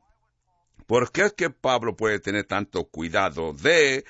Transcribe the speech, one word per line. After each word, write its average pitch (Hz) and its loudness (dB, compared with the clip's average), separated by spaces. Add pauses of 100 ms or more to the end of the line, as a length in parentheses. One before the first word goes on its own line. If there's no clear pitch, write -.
(880)
¿Por 120 2
qué 175 0
es 202 2
que 170 -2
Pablo 120 -2
puede 107 0
tener 101 -4
tanto 95 -4
cuidado 82 -4
de 139 2